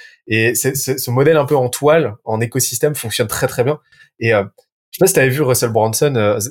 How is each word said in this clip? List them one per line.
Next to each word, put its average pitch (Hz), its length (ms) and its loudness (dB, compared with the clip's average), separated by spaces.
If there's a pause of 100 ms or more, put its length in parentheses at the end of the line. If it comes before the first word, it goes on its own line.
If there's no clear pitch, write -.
(280)
Et 113 260 2
c'est, 131 220 -2
c'est, 139 240 -4
ce 123 120 -6
modèle 147 260 4
un 143 80 2
peu 147 100 0
en 127 140 0
toile, 143 540 2
en 110 160 -2
écosystème, 123 540 -2
fonctionne 117 340 -4
très, - 200 -4
très - 160 -2
bien. 147 160 -2 (400)
Et, 113 140 2
euh, 101 100 2 (480)
je - 60 -18
sais - 20 -18
pas 185 80 4
si 175 60 0
t'avais 135 160 4
vu 135 120 -2
Russell 127 300 0
Brunson, 110 440 0
euh, 104 240 2 (120)